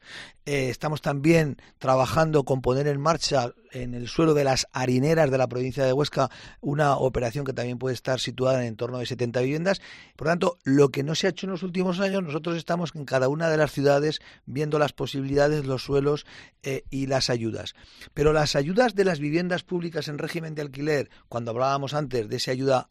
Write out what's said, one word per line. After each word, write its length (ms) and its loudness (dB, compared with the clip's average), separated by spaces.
Eh, 240 0
estamos 320 -4
también 560 2
trabajando 680 2
con 180 0
poner 260 2
en 120 0
marcha 520 0
en 220 -8
el 140 -8
suelo 260 4
de 100 2
las 280 2
harineras 580 2
de 80 2
la 100 2
provincia 360 -2
de 80 4
Huesca 380 0
una 360 2
operación 480 0
que 80 -4
también 260 -4
puede 160 -2
estar 260 -2
situada 460 0
en 100 -8
torno 220 -6
de 80 -6
setenta 340 -2
viviendas. 400 0
Por 120 -4
tanto, 360 0
lo 240 8
que 140 -2
no 120 -2
se 120 0
ha 40 2
hecho 160 -6
en 60 -4
los 100 -6
últimos 380 -2
años, 220 0
nosotros 340 -4
estamos 380 -4
en 100 -10
cada 240 2
una 220 0
de 80 2
las 120 2
ciudades 500 2
viendo 320 -2
las 160 0
posibilidades, 720 0
los 180 -4
suelos, 420 0
eh, 280 -6
y 160 -4
las 220 0
ayudas. 460 -4
Pero 180 4
las 240 2
ayudas 380 2
de 100 2
las 160 0
viviendas 420 -2
públicas 460 -6
en 100 -8
régimen 360 -8
de 80 -6
alquiler, 480 -2
cuando 220 -6
hablábamos 420 -2
antes 360 -2
de 80 -4
esa 140 -4
ayuda 400 0